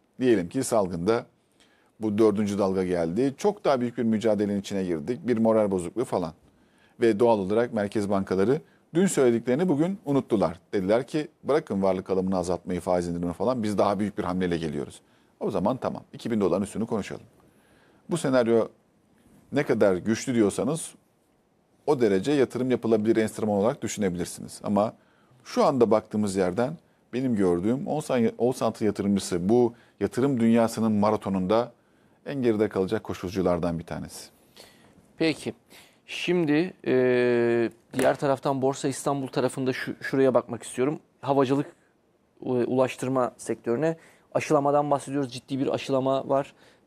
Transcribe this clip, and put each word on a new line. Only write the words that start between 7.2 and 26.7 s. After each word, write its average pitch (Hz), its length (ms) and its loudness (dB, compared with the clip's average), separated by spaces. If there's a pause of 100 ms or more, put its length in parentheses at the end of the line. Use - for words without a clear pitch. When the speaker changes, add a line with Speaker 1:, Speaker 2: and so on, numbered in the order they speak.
Speaker 1:
olarak 107 340 -2
merkez 101 360 -2
bankaları 98 520 2 (320)
dün 180 120 4
söylediklerini 127 640 2
bugün 165 360 0
unuttular. 107 540 0 (140)
Dediler 107 340 2
ki 151 200 -4 (160)
bırakın 117 380 0
varlık 95 280 0
alımını 95 280 0
azaltmayı, 87 440 -4
faiz 90 260 0
indirimini 87 260 -4
falan, 117 300 -2
biz 104 140 -2
daha 101 220 2
büyük 104 180 -4
bir 98 60 -4
hamleyle 90 340 -2
geliyoruz. 73 440 -8 (380)
O 180 120 -4
zaman 104 260 -2
tamam, 95 260 -6 (100)
iki 113 180 -8
bin 110 100 0
doların 92 220 2
üstünü 98 220 -8
konuşalım. 101 400 -8 (840)
Bu 175 80 -4
senaryo 120 500 2 (840)
ne 139 120 0
kadar 104 320 4
güçlü 110 400 -2
diyorsanız 110 560 0 (920)
o 139 160 2
derece 101 300 2
yatırım 127 400 2
yapılabilir 113 440 2
enstrüman 107 400 0
olarak 113 260 0
düşünebilirsiniz. 92 840 -6
Ama 104 300 0 (500)
şu 226 220 0
anda 120 260 4
baktığımız 107 440 0
yerden 98 420 -2 (360)